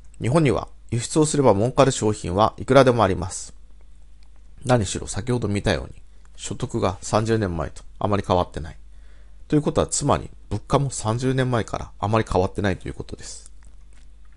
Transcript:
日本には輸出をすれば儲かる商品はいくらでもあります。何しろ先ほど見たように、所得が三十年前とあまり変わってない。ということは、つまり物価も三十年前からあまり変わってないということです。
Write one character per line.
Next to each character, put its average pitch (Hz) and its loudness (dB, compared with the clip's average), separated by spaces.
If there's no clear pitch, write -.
日 110 0
本 165 4
に 135 4
は - -2
輸 120 0
出 - 0
を 151 8
す 147 -2
れ 143 4
ば 123 8
儲 104 2
か 139 8
る 131 4
商 110 0
品 90 -6
は 104 4
い - -10
く 131 6
ら 135 10
で 131 6
も 117 4
あ 98 4
り 92 2
ま 87 -6
す。 - -12
何 123 2
し - -4
ろ - -8
先 - -4
ほ 123 0
ど 110 -2
見 101 0
た 104 2
よ 67 -2
う - -12
に、 - -18
所 - -8
得 - -4
が 98 0
三 110 2
十 113 2
年 92 -2
前 73 -4
と - -16
あ 95 -2
ま 104 0
り 95 0
変 92 4
わ 87 4
っ - -8
て 76 -8
な 80 -10
い。 - -16
と 151 4
い - 6
う - -2
こ 147 -2
と 98 2
は、 73 2
つ - -2
ま 113 2
り - -6
物 101 -6
価 139 2
も 139 -2
三 113 -2
十 131 0
年 127 0
前 113 0
か - -6
ら - -8
あ 98 -2
ま 90 2
り 90 2
変 92 4
わ 92 2
っ - -6
て 92 -4
な 101 2
い 87 -2
と - -10
い 67 -8
う - -8
こ - -10
と - -12
で - -14
す。 - -16